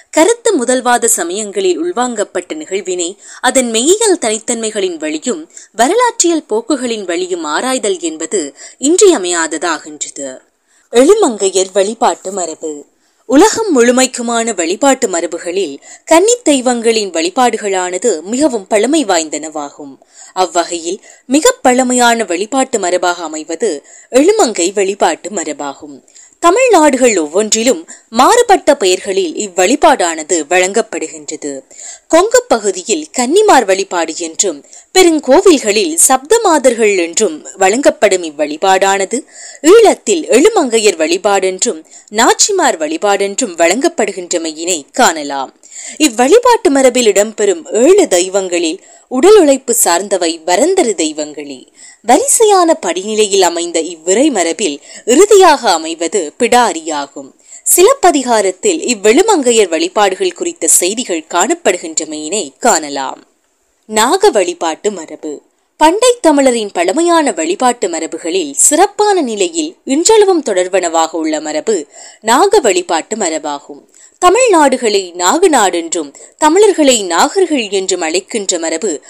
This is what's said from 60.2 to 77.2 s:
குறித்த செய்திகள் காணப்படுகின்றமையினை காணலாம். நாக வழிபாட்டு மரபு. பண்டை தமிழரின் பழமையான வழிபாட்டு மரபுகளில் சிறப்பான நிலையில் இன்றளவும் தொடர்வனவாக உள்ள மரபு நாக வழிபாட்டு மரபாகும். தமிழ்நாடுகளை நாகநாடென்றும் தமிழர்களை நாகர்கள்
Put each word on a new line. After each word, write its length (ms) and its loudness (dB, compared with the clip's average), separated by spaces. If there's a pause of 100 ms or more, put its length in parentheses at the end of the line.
குறித்த 340 -6
செய்திகள் 640 -2
காணப்படுகின்றமையினை 1200 -4 (100)
காணலாம். 640 -4 (640)
நாக 440 0
வழிபாட்டு 640 -2
மரபு. 500 -12 (360)
பண்டை 440 2
தமிழரின் 500 2
பழமையான 600 0
வழிபாட்டு 560 -2
மரபுகளில் 640 -6
சிறப்பான 680 0
நிலையில் 540 -4 (100)
இன்றளவும் 580 2
தொடர்வனவாக 680 0
உள்ள 300 -4
மரபு 440 -4 (360)
நாக 380 2
வழிபாட்டு 560 -2
மரபாகும். 720 -8 (400)
தமிழ்நாடுகளை 880 2
நாகநாடென்றும் 1000 0 (240)
தமிழர்களை 640 4
நாகர்கள் 680 0